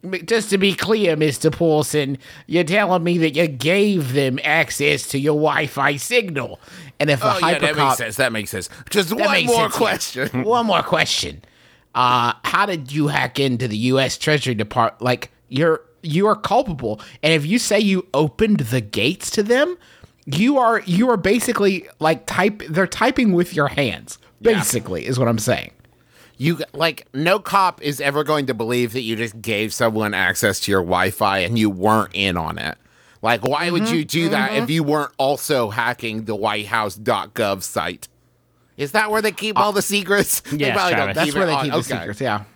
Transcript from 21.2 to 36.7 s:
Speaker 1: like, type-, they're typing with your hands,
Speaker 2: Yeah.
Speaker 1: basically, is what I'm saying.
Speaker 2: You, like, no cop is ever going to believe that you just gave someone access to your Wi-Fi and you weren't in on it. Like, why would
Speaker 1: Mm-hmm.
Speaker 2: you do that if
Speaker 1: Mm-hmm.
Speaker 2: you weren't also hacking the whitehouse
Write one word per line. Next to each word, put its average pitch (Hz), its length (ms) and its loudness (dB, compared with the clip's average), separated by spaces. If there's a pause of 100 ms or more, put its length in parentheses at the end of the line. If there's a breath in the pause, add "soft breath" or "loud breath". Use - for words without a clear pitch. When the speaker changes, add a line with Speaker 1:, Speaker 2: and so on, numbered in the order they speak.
Speaker 1:
like, 160 280 0
type-, 202 420 0
they're 170 180 0
typing 233 460 2
with 175 220 2
your 143 120 2
hands, 117 520 -4 (220 soft breath)
Speaker 2:
Yeah. 220 180 4
Speaker 1:
basically, 110 460 -2
is 123 140 -2
what 127 80 4
I'm 113 140 2
saying. 107 320 -2 (680 soft breath)
Speaker 2:
You, 151 200 0 (160)
like, 156 380 -2
no 170 280 0
cop 190 420 0
is 143 180 -4
ever 143 220 -2
going 147 240 0
to 127 80 -2
believe 117 380 -2
that 127 100 -6
you 110 140 -4
just 110 260 -6
gave 107 320 -2
someone 107 400 0
access 95 460 0
to - 100 -4
your 95 120 4
Wi-Fi 92 560 0
and 98 200 0
you 107 120 4
weren't 101 440 2
in 95 220 0
on 80 220 -4
it. 76 200 -8 (420 soft breath)
Like, 113 220 0
why 147 280 -2
would 175 120 0
Speaker 1:
Mm-hmm. 226 140 -2
Speaker 2:
you 156 80 0
do 165 240 -2
that 131 240 0
if 139 100 0
Speaker 1:
Mm-hmm. 127 80 -4
Speaker 2:
you 160 140 2
weren't 147 340 0
also 135 520 0
hacking 113 560 -4
the 107 100 -4
whitehouse 104 580 -2